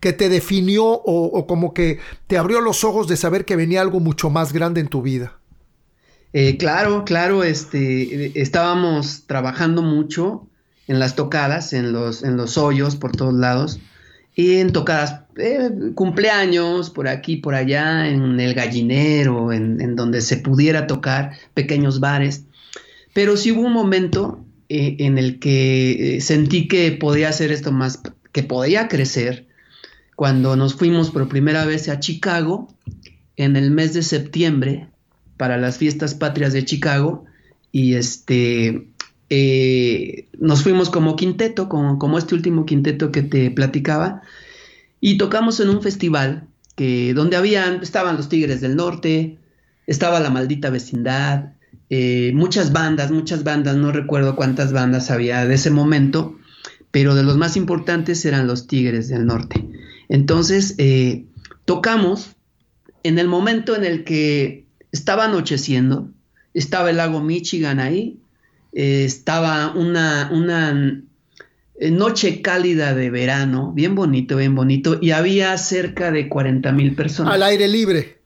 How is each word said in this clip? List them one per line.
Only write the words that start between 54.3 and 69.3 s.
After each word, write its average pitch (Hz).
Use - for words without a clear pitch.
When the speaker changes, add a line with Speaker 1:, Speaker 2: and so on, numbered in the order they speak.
Speaker 2:
cuántas 131
bandas 127
había 120
de 127
ese 139
momento, 147
pero 139
de 139
los 143
más 165
importantes 170
eran 139
los 123
Tigres 123
del 117
Norte. -
Entonces, 165
eh, 131
tocamos 196
en 165
el 175
momento 220
en 208
el 165
que 151
estaba 202
anocheciendo, 139
estaba 175
el 165
lago 160
Michigan 156
ahí, 175
eh, 139
estaba 156